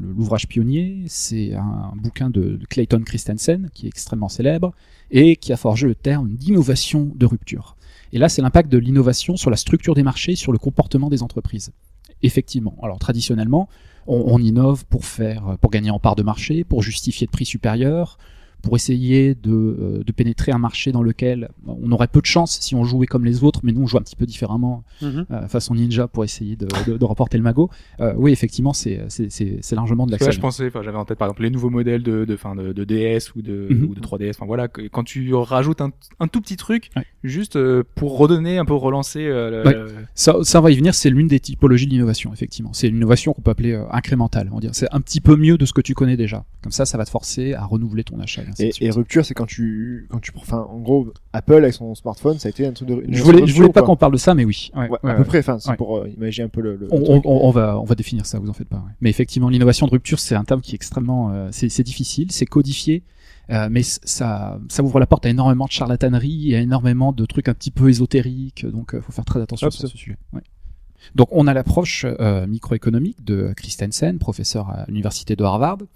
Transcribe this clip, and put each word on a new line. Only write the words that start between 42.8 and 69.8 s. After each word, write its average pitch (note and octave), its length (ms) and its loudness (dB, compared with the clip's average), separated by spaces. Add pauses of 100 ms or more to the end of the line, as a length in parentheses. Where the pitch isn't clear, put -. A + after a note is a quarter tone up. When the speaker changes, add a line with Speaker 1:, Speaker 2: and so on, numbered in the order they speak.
Speaker 1:
une A2 80 0
innovation A#2 380 4
qu'on - 100 -10
peut A#2 80 4
appeler, A#2 220 -2
euh, A2 180 -6
incrémentale, A#2 600 0
on G#2+ 40 -8
va G#2+ 60 -6
dire. A2 120 -6
C'est B2+ 180 -2
un C3+ 100 0
petit - 200 -4
peu D3+ 140 10
mieux D#3 240 6
de C3+ 80 4
ce - 60 -8
que C3 80 2
tu C3+ 120 -2
connais B2+ 240 2
déjà. G#2+ 280 -4 (180)
Comme G#2+ 80 -10
ça, C3+ 160 0
ça A#2+ 100 -4
va G#2+ 80 -4
te - 60 -12
forcer B2+ 420 -6
à G#2 100 -8
renouveler A2 400 -4
ton A2+ 160 -12
achat, G2 220 -10
et - 60 -12
ainsi G2+ 160 -4
de A2 40 2
Speaker 4:
Et, A2+ 40 0
Speaker 1:
suite. - 160 -2
Speaker 4:
et - 20 0
rupture, A#2+ 360 2
c'est C3 100 -8
quand A#2 100 -4
tu, A2+ 640 -8
quand A#2 100 -6
tu, - 180 -12
enfin, A2+ 300 -6
en A2+ 120 -14
gros, A#2+ 320 2 (220)
Apple A2+ 200 4
avec D3 200 8
son A2+ 200 -10
smartphone, C#3+ 460 -4
ça - 80 -8
a - 20 -4
été C3+ 160 -4
un C3 60 -4
truc B2+ 160 -12
de, B2 60 -2
une A#2+ 80 -2
Speaker 1:
Je - 40 -10
Speaker 4:
innovation B2+ 200 0
Speaker 1:
voulais, E3+ 160 12
Speaker 4:
de D3 40 6
Speaker 1:
je C#3+ 80 4
voulais F3 120 8
Speaker 4:
rupture, F3+ 80 8
Speaker 1:
pas G#3 80 8
Speaker 4:
quoi. A#2 60 4
Speaker 1:
qu'on E3 100 6
parle D3 160 4
de B2+ 40 4
ça, F3+ 160 4
mais C3 120 4
oui. - 280 -2
Ouais, B2 160 -4
Speaker 4:
Ouais, A#2 140 -2
Speaker 1:
ouais, C3 80 0
Speaker 4:
à A2+ 40 0
peu C3+ 60 6
Speaker 1:
ouais. B2 60 2
Speaker 4:
près, D#3+ 120 4
enfin, B2+ 200 0
c'est C3+ 120 -6
Speaker 1:
Ouais. A#2 40 -4
Speaker 4:
pour, A2 220 -4
euh, G2+ 180 -6
imaginer A2 300 -6
un G#2+ 40 -8
peu A#2+ 120 -6
le, G#2 140 -4
le, G2 160 -10
Speaker 1:
On, - 80 4
Speaker 4:
le C#3+ 40 2
truc. C#3+ 220 6
Speaker 1:
on, D3 40 2
on, C3+ 180 6
on B2+ 40 8
va, G#2+ 280 2
on A2 40 -4
va A2+ 120 0
définir A2 300 -4
ça, A2 140 -6
vous G#2 100 -6
en G#2 40 -6
faites - 160 -12
pas. G2+ 80 -6
Ouais. F#2+ 140 -12 (100)
Mais A#2 100 2
effectivement, B2+ 380 0
l'innovation B2 360 4
de A#2+ 60 0
rupture, B2+ 280 0
c'est - 160 -2
un G#2 80 0
terme C3 180 0
qui - 100 -14
est A#2 40 -8
extrêmement, B2 560 -4
euh, G2 200 -6
c'est, A#2+ 180 -4
c'est B2 140 0
difficile, C3 480 -6
c'est - 160 -2
codifié, D3 560 0 (480)
euh, G#2+ 180 0
mais A#2+ 140 2
c-, - 220 -6
ça, G2+ 540 -6 (100)
ça - 120 -2
ouvre C3+ 180 2
la B2+ 60 4
porte - 220 2
à - 20 4
énormément C3 360 2
de C3+ 60 -8
charlatanerie C3 800 0
et A2+ 40 4
à A#2 60 2
énormément B2+ 500 2
de A#2+ 140 -2
trucs - 240 -2
un A#2 40 2
petit - 180 -8
peu C3 180 6
ésotériques, B2+ 760 0
donc, A#2 300 -8
euh, A#2 60 -8
faut A#2+ 100 -16
faire A#2 140 -10
très B2 160 -2
attention A#2 260 -4
Speaker 2:
Hop, D3+ 60 -2
Speaker 1:
sur - 80 -14